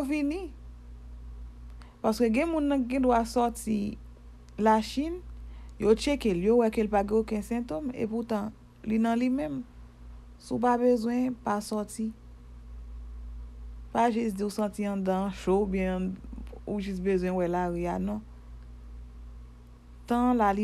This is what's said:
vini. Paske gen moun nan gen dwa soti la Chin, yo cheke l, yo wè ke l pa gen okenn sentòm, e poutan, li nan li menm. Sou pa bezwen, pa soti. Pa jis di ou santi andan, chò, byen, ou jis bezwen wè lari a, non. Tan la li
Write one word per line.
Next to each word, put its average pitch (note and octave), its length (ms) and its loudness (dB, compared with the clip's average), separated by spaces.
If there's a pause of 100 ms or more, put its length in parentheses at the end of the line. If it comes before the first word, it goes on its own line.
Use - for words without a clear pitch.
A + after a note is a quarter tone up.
vini. D4+ 400 0 (1500)
Paske A3 320 4
gen D4+ 160 4
moun D#4 220 2
nan C4+ 180 2
gen C4 160 2
dwa A#3+ 140 6 (100)
soti A3 680 0 (600)
la A3 240 6
Chin, D#4+ 380 -4 (580)
yo G#3 160 6
cheke A#3+ 400 2
l, E3+ 140 2
yo A#3 160 6
wè A3 100 4
ke A#3 80 2
l G#3+ 80 2
pa G3+ 160 4
gen G#3+ 160 4
okenn A3 240 -4
sentòm, B3 480 -4
e A3 160 -2
poutan, A3 400 -2 (360)
li G#3+ 160 2
nan A#3 200 2
li B3+ 80 2
menm. C#4 320 -2 (800)
Sou B3 200 -2
pa B3 200 6
bezwen, B3 520 4 (120)
pa G#3 160 2
soti. G#3+ 460 -4 (1800)
Pa A#3 160 4
jis A3+ 240 2
di G3 140 -2
ou G3+ 80 -4
santi G#3 340 -2
andan, F#3+ 480 0
chò, F#3+ 220 2 (100)
byen, F#3 460 0 (500)
ou G#3 160 -4
jis F#3+ 240 -4
bezwen F#3 320 2
wè F3+ 160 2
lari F3 400 0
a, F#3 80 -2
non. G#3 220 -2 (1900)
Tan B3 320 4
la G3+ 160 6
li G#3+ 80 2